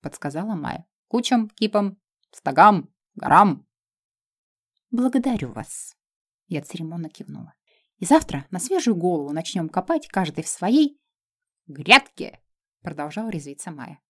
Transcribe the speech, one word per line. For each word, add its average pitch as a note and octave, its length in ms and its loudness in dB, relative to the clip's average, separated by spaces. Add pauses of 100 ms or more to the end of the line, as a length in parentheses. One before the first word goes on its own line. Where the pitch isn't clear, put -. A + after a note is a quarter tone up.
подсказала D#3+ 540 -8
Майя. D#3+ 320 -8 (220)
«Кучам, A#3 400 0
кипам, G#3 500 -2 (360)
стогам, E3 580 4 (220)
горам». E3+ 500 4 (1300)
«Благодарю B3 600 0
вас», — - 440 -12 (520)
я D#3 140 -6
церемонно E3 480 -10
кивнула. - 440 -16 (440)
«И F#3 80 -8
завтра C#4 460 2
на F#3 80 -8
свежую C4 360 0
голову D#3+ 360 -2
начнем D#3+ 380 -6
копать D4+ 380 -2
каждый E3 360 -4
в - 40 -8
своей... C#4+ 520 0 (680)
Грядке», — - 760 2 (400)
продолжала D3+ 480 -10
резвиться C#3+ 420 -10
Майя. C#3 280 -18 (100)